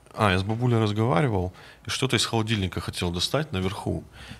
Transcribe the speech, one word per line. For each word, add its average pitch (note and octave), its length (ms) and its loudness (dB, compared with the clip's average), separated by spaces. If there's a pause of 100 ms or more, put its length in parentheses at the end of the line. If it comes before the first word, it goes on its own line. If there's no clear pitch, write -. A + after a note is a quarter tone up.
(160)
а, G#2+ 160 4
я F#2 80 4
с F#2+ 40 0
бабулей A#2 360 2
разговаривал, A2 760 2 (320)
и - 60 -6
что-то B2+ 240 0
из G#2+ 100 2
холодильника G#2+ 560 0
хотел - 300 -4
достать C3+ 400 -2
наверху. F#2 520 -2 (360)